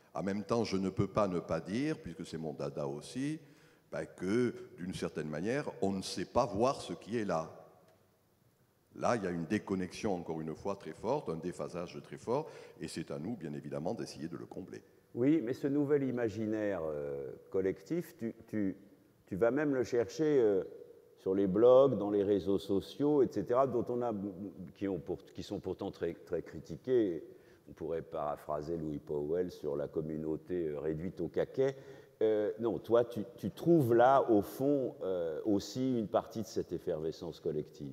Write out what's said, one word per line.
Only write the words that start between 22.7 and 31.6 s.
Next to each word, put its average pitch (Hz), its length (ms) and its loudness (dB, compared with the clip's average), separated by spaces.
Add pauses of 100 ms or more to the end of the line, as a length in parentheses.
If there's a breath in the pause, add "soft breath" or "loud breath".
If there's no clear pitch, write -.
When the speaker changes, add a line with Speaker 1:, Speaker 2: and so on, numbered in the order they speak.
Speaker 2:
et 104 80 4
cetera, 120 340 2
dont 120 220 0
on 123 140 -2
a, 120 120 -2 (640)
qui 98 140 -4
ont 92 100 -2
pour, 82 240 -6
qui - 200 -12
sont 98 180 -8
pourtant 95 300 -6
très, 85 220 -4
très 85 280 -4
critiqués. 92 840 0 (460 loud breath)
On 73 40 -18
pourrait 80 280 -4
paraphraser 73 720 -6
Louis 78 240 -4
Powell 80 520 -2
sur 71 260 -6
la 71 100 -4
communauté, 78 800 -4
euh, 73 140 -4
réduite 80 400 -4
au 80 80 -2
caquet. 131 480 0 (440 loud breath)